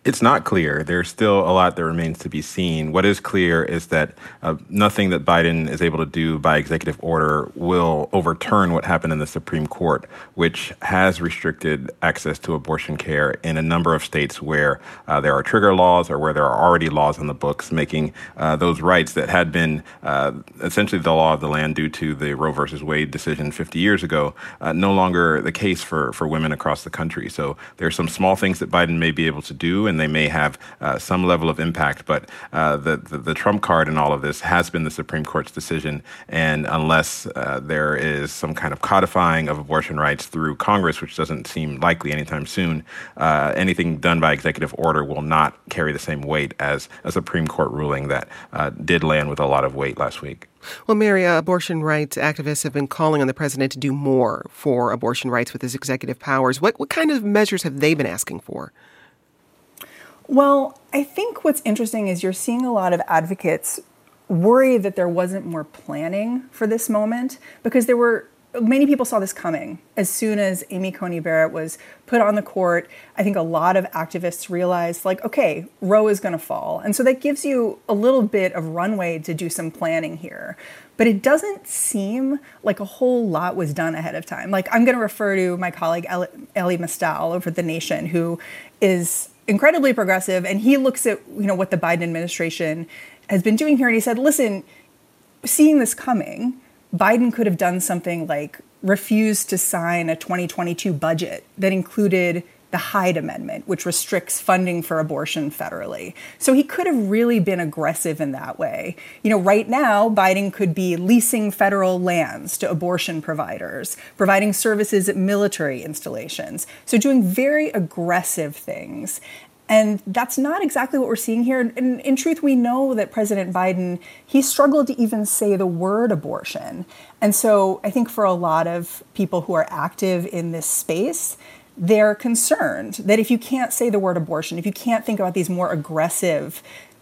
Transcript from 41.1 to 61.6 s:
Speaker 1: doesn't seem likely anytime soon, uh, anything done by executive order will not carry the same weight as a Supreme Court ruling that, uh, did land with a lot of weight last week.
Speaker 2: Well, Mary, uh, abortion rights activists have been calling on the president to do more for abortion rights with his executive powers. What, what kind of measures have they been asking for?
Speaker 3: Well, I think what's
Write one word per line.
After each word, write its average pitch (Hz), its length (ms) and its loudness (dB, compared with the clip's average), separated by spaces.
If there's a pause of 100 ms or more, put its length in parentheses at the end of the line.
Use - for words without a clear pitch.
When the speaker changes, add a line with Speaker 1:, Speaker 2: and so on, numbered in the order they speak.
Speaker 1:
doesn't 78 300 -6
seem 76 320 -6
likely 85 340 0
anytime 76 320 -6
soon, 82 400 -4 (320)
uh, 76 400 2
anything 85 400 0
done 85 240 2
by 78 100 4
executive 76 460 -2
order 76 260 0
will 71 200 -6
not 78 340 2 (120)
carry 78 220 -2
the 71 80 -8
same 73 220 -6
weight 73 380 -4
as 71 280 -4 (160)
a 87 80 -6
Supreme 82 360 -2
Court 76 240 -2
ruling 71 360 -4
that, 69 220 -4 (240)
uh, 73 160 -2
did 82 340 0
land 76 240 2
with 71 120 -4
a 71 80 2
lot 69 180 2
of 67 100 -4
weight 69 220 -4
last - 240 -4
week. - 260 -14 (400)
Speaker 2:
Well, 220 80 4
Mary, 202 300 4
uh, 170 140 4
abortion 170 420 -2
rights 151 340 -2
activists 151 480 -2
have 139 100 -4
been 139 140 -2
calling 156 340 2
on 131 60 4
the 131 60 -2
president 135 380 -2
to 131 80 -12
do 135 120 -2
more 135 580 2
for 120 420 0
abortion 123 400 -2
rights 123 200 0
with - 120 -8
his 123 100 -6
executive 127 460 -6
powers. 131 420 0
What, 214 180 2
what 277 100 -6
kind 320 220 2
of 247 120 0
measures 208 400 2
have 143 160 -4
they 151 160 4
been 143 100 0
asking - 360 -6
for? - 300 -12 (1600)
Speaker 3:
Well, 277 500 4 (140)
I 285 100 2
think 415 400 -6
what's 302 220 2